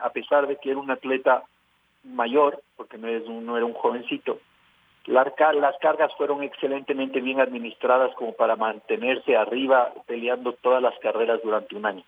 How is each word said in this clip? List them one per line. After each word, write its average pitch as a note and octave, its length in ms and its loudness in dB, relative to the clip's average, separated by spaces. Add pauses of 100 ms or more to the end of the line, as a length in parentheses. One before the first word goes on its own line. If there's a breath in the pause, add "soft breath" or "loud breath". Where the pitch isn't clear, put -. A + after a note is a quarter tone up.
a B2 80 -4
pesar C#3 380 0
de C#3 80 -2
que C3+ 140 -8
era C3+ 100 -2
un C#3 100 -8
atleta C3 540 0 (600)
mayor, C3 580 0 (140)
porque A#2 220 -18
no A2+ 80 -12
es A2+ 200 -4
un, A#2 180 -10
no A#2+ 120 -4
era A#2 100 0
un A#2 80 -6
jovencito, B2 640 -4 (640)
la B2+ 160 4
arca-, D3+ 320 4
las C#3+ 260 2
cargas D#3 380 2
fueron C#3+ 260 -2
excelentemente C3+ 760 -4
bien C3 180 -4
administradas B2+ 800 0
como A#2 160 -6
para A2+ 240 2
mantenerse A2+ 800 -2
arriba B2 560 2 (140)
peleando A#2+ 480 -4
todas B2+ 280 2
las A#2 160 0
carreras A2+ 460 0
durante G#2+ 320 -4
un G#2+ 100 -6
año. F#2+ 220 -4